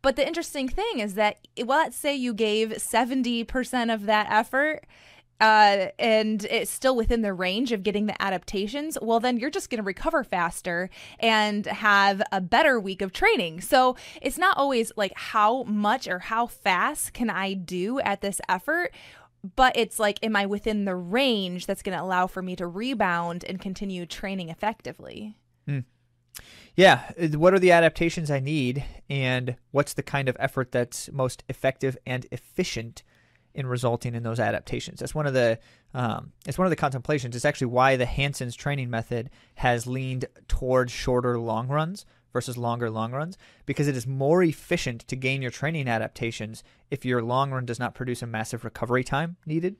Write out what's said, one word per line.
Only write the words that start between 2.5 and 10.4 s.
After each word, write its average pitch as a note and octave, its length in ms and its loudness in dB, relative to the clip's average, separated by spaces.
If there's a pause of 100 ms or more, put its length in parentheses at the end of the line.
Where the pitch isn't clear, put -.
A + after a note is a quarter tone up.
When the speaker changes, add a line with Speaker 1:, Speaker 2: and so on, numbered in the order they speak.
Speaker 1:
seventy A#3+ 640 0
percent B3 460 -2
of G#3+ 160 -2
that G#3+ 240 2
effort, C4+ 560 0 (540)
uh, G#3 480 8 (100)
and A3 460 2
it's G3+ 260 -2
still C4 240 2
within A3+ 280 2
the G3+ 120 0
range F#3+ 380 0
of G3+ 100 -2
getting G#3 240 0
the - 160 -2
adaptations, G#3 800 -4
well, A3+ 160 2
then B3 180 2
you're B3 140 -2
just F#4 180 -6
gonna A3 140 -4
recover C4 400 -2
faster F3 680 -2 (300)